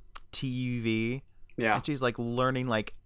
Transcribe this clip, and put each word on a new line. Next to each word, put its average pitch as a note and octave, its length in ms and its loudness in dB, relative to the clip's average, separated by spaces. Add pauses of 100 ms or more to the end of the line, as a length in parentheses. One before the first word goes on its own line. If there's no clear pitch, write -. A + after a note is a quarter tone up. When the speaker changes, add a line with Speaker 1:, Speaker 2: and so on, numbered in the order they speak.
(320)
Speaker 1:
T B2 480 -2
V. A2+ 420 0 (340)
Speaker 2:
Yeah. A2 200 4
Speaker 1:
And G2+ 100 -2
she's, C#3+ 160 -2
like, A#2+ 160 0
learning, B2+ 480 0
like, A2 280 0 (120)